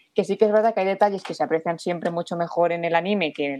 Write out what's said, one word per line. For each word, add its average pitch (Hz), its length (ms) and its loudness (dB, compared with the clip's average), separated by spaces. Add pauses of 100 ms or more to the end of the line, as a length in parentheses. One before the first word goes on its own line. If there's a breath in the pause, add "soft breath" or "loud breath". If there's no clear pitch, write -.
(120)
Que 196 120 2
sí 190 120 -2
que 214 100 4
es 208 60 4
verdad 214 220 4
que 190 60 -2
hay 190 60 0
detalles 196 360 0
que 175 120 -8
se 151 100 -4
aprecian 160 340 -2
siempre 175 320 -4
mucho 170 260 -6
mejor 170 360 0
en 170 120 -2
el 165 120 2
anime 175 360 0
que 143 140 -4
en 143 140 -2